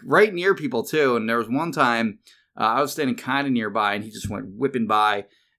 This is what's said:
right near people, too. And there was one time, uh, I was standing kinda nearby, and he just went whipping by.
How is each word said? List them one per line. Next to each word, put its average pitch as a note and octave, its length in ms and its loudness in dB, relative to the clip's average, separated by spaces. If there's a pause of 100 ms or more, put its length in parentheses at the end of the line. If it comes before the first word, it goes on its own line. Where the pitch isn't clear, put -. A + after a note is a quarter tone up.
right F#3 260 4
near F3+ 220 2
people, C#3 300 -2
too. C#3 320 2
And A2 120 0
there A#2 120 0
was A2 100 -4
one D3+ 220 -2
time, A#2 480 0 (360)
uh, - 80 -4
I A2+ 180 2
was C#3+ 100 -2
standing C3+ 240 -2
kinda C#3 340 -2
nearby, G#2+ 460 0
and G#2 80 -6
he A2 80 -14
just G2 180 -10
went G#2 200 -8
whipping A#2 360 -2
by. G#2+ 400 2 (340)